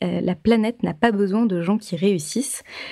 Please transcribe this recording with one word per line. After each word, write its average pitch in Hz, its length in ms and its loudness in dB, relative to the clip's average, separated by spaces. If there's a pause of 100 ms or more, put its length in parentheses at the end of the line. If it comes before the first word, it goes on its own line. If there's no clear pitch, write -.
euh, « 175 220 -2
La 180 120 0
planète 226 480 2
n'a 175 100 0
pas 233 180 2
besoin 202 340 2
de 180 160 0
gens 196 160 2
qui 185 200 -6
réussissent. 196 680 -2 (280)